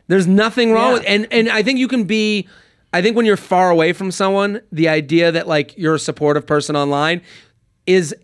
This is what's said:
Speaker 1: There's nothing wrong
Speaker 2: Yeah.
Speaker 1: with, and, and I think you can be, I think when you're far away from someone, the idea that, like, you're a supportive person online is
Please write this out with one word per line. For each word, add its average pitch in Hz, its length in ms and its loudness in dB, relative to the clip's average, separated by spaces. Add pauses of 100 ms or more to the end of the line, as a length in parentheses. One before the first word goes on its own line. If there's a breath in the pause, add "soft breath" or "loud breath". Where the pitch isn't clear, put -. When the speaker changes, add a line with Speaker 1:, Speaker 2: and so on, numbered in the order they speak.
Speaker 1:
There's 185 180 2
nothing 220 460 2
wrong 226 160 2
Speaker 2:
Yeah. 254 80 2
Speaker 1:
with, 226 120 -4
and, 208 220 0
and 233 200 0
I 214 120 -2
think 254 160 0
you 254 100 -2
can 240 180 -2
be, 214 420 -2 (460 soft breath)
I 180 100 0
think 220 120 0
when 233 120 2
you're 202 100 2
far 185 320 0
away 170 240 2
from 190 160 -6
someone, 196 500 -2 (120)
the 160 180 0
idea 156 420 0
that, 165 160 -4
like, 151 300 -4
you're 160 160 -2
a 147 60 -2
supportive 147 480 -2
person 147 280 -2
online 147 460 -2 (640 loud breath)
is 180 380 0